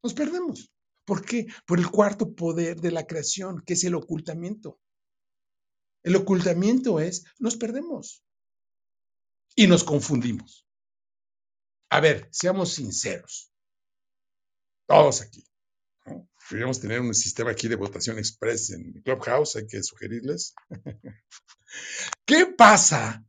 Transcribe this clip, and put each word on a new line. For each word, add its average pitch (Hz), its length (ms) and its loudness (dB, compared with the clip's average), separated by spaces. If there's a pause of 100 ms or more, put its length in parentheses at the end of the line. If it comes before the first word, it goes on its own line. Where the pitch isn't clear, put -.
Nos 233 100 -4
perdemos. 320 580 -6 (340)
¿Por 196 200 -4
qué? 233 220 -4 (180)
Por 175 140 0
el 175 100 0
cuarto 208 440 0
poder 165 460 -4
de 170 120 -2
la 165 160 -6
creación, 175 580 -8
que 180 80 -4
es 175 100 -2
el 175 120 0
ocultamiento. 165 840 -10 (1200)
El 175 120 2
ocultamiento 190 840 2
es, 180 260 -6 (140)
nos 233 180 -4
perdemos 254 640 -10 (1300)
y 214 120 10
nos 175 160 8
confundimos. 123 800 -2 (1200)
A 143 100 2
ver, 147 320 2
seamos 185 420 -2
sinceros. - 800 -10 (1400)
Todos 151 340 6
aquí, - 240 -20 (600)
¿no? - 240 -18 (200)
Deberíamos 127 300 -4
tener 113 220 -4
un 117 120 -2
sistema - 380 -2
aquí 110 160 -4
de 113 80 0
votación 101 420 -6
express 107 540 -4
en - 300 -16
Clubhouse, 131 560 -2
hay 110 100 -10
que 107 160 -8
sugerirles. 117 680 -8 (160)
<laughs> - 540 -18 (1000)
¿Qué 339 220 6
pasa? 165 800 6